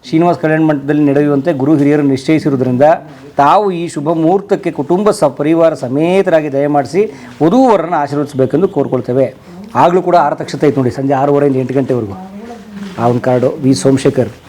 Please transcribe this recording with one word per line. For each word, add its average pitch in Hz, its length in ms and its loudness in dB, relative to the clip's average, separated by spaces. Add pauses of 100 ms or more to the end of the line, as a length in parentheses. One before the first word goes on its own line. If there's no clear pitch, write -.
ಶ್ರೀನಿವಾಸ್ 170 300 0
ಕಲ್ಯಾಣ 156 220 0
ಮಂಟಪದಲ್ಲಿ 147 420 0
ನಡೆಯುವಂತೆ 143 500 0
ಗುರು 139 220 2
ಹಿರಿಯರು 143 260 2
ನಿಶ್ಚಯಿಸಿರುವುದರಿಂದ 135 800 0 (560)
ತಾವು 180 340 2
ಈ 170 160 -6
ಶುಭ 147 220 -6
ಮುಹೂರ್ತಕ್ಕೆ 170 600 0
ಕುಟುಂಬ 180 400 0
ಸ-, - 120 0
ಪರಿವಾರ 156 500 2
ಸಮೇತರಾಗಿ 151 800 0
ದಯಮಾಡಿಸಿ 147 760 -2 (160)
ವಧು 247 240 4
ವರನ 180 300 2
ಆಶೀರ್ವದಿಸಬೇಕೆಂದು 143 680 -2
ಕೋರ್ಕೊಳ್ತೇವೆ. 127 680 -2 (420)
ಆಗಲೂ 175 260 2
ಕೂಡ 175 140 0
ಆರತಕ್ಷತೆ 151 520 0
ಐತೆ 135 100 2
ನೋಡಿ, 123 140 0
ಸಂಜೆ 135 220 -2
ಆರೂವರೆಯಿಂದ 143 440 2
ಎಂಟು 127 160 -4
ಗಂಟೆವರೆಗೂ. 123 400 -2 (840)
ಆ 117 80 0
ಒಂದು 123 140 0
ಕಾರ್ಡು 123 280 0
ವಿ 131 260 0
ಸೋಮಶೇಖರ್ 135 540 0 (200)